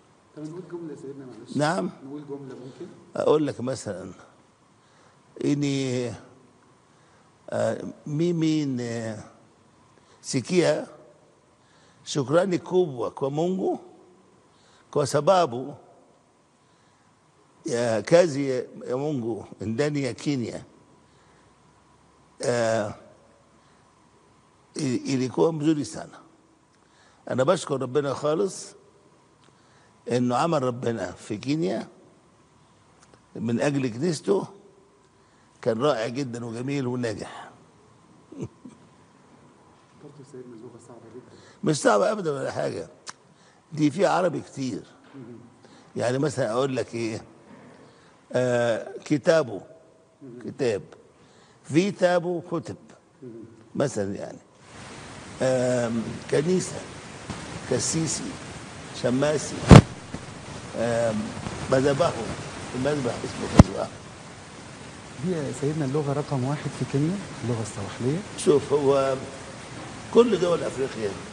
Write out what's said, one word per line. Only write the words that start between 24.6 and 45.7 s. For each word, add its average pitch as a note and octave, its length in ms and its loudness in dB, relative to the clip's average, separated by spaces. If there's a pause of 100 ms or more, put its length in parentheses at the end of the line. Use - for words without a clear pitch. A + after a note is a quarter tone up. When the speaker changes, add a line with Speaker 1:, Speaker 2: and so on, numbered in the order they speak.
Speaker 2:
i-, C3 200 0 (180)
ilikuwa C3+ 400 2
mzuri D3+ 320 2
sana. - 340 -12 (1120)
أنا B2 140 2
بشكر C#3+ 380 2
ربنا C3+ 320 0
خالص D#3+ 520 0 (1500)
إنه B2 240 4
عمل D3+ 280 4
ربنا A#2 480 -2
في - 260 -8
كينيا E3 500 -2 (1500)
من A#2 260 0
أجل C#3 260 2
كنيسته C#3+ 600 0 (1120)
كان A2+ 200 0
رائع B2+ 260 2
جدًا A#2+ 380 -6
وجميل B2+ 420 -2
وناجح. A#2+ 600 -4 (840)
<laughs> D4+ 80 -14 (1600)
Speaker 1:
برضه C#3 280 -20
سيدنا B2 240 -16
اللغة A#2+ 320 -18
صعبة A#2 120 -20 (160)
جدًا. - 220 -20 (260)
Speaker 2:
مش D3 140 2
صعبة G#3+ 340 4
أبدًا F#3 200 -2
ولا C3+ 200 -4
حاجة، A2 380 -6 (840)
دي D3 180 4
فيها E3+ 180 2
عربي D#3+ 320 2
كتير. B2+ 420 -8 (320)
Speaker 1:
مهم. A#2+ 220 -16 (580)